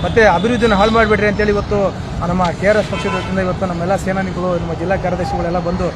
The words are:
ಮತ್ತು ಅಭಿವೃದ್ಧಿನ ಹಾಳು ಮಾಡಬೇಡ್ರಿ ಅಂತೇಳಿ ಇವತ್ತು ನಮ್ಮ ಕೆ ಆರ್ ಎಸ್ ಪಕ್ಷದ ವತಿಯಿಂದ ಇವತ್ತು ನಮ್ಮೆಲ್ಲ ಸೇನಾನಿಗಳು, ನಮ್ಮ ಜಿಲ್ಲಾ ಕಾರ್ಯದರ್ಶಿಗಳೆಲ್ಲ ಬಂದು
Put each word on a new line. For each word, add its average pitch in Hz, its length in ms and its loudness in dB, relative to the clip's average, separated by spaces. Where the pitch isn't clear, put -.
ಮತ್ತು 185 300 4
ಅಭಿವೃದ್ಧಿನ 226 400 2
ಹಾಳು 208 160 4
ಮಾಡಬೇಡ್ರಿ 214 360 2
ಅಂತೇಳಿ 208 260 0
ಇವತ್ತು 202 420 0
ನಮ್ಮ 180 180 2
ಕೆ 175 240 0
ಆರ್ 214 80 4
ಎಸ್ 202 120 0
ಪಕ್ಷದ 196 200 -4
ವತಿಯಿಂದ 185 300 -4
ಇವತ್ತು 185 280 -2
ನಮ್ಮೆಲ್ಲ 175 300 -2
ಸೇನಾನಿಗಳು, 180 600 -2
ನಮ್ಮ 165 160 -4
ಜಿಲ್ಲಾ 175 220 -2
ಕಾರ್ಯದರ್ಶಿಗಳೆಲ್ಲ 175 640 -2
ಬಂದು 175 380 -2